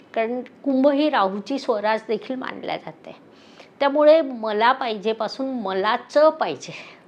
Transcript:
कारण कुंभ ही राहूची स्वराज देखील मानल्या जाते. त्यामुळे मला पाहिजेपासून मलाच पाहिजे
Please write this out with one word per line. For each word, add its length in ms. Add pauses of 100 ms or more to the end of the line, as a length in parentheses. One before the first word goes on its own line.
(140)
कारण 280
कुंभ 460
ही 220
राहूची 500
स्वराज 480
देखील 280
मानल्या 420
जाते. 380 (640)
त्यामुळे 420
मला 500
पाहिजेपासून 720
मलाच 720
पाहिजे 560 (340)